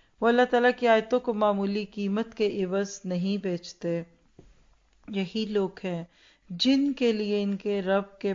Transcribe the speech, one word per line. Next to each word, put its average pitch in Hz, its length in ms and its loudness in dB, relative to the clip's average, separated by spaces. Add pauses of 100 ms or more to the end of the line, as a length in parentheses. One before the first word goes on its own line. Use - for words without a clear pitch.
(220)
वो 220 60 4
अल्लाह 240 200 4
ताला 247 260 4
की 247 140 0
आयतों 220 320 4
को 247 160 -4
मामूली 202 580 0
कीमत 208 400 -4
के 214 140 0 (100)
इवज 196 500 -2
नहीं 185 340 -2
बेचते। 170 640 -6 (1000)
यही 208 400 -4
लोग 196 360 -2
हैं 170 240 -6 (420)
जिनके 254 640 2
लिए 208 280 0
इनके 202 400 -2
रब 196 400 0
के 196 140 0